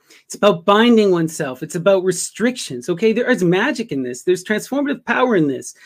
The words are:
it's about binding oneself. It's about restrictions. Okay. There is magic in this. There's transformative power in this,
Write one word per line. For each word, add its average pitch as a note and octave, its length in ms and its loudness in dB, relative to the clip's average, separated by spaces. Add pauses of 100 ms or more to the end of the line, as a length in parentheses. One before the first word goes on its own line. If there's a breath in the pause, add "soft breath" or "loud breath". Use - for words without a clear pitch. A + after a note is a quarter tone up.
(260 soft breath)
it's - 100 -14
about G3 300 2
binding G#3+ 460 4
oneself. D#3+ 520 -2
It's D#3 120 -12
about F#3 280 2
restrictions. F#3 880 -4
Okay. G#3+ 240 0
There A#3+ 180 0
is F#3+ 100 0
magic G#3+ 520 0
in C3+ 100 -4
this. B2 200 -10
There's F3+ 200 0
transformative C4+ 640 -4
power A#3+ 320 0
in D#3 100 2
this, B2 260 -6 (120)